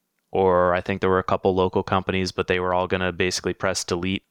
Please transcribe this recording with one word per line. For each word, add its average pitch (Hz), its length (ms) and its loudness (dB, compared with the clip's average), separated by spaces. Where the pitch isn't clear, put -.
or 90 440 4
I 90 60 -2
think 98 200 -4
there 95 80 2
were 92 100 4
a 92 40 -2
couple 95 320 0
local 92 280 0
companies, 92 480 -2
but - 160 -4
they 90 120 2
were 90 140 0
all 90 140 0
gonna 92 240 -2
basically 90 420 -2
press 95 300 -4
delete 92 480 -2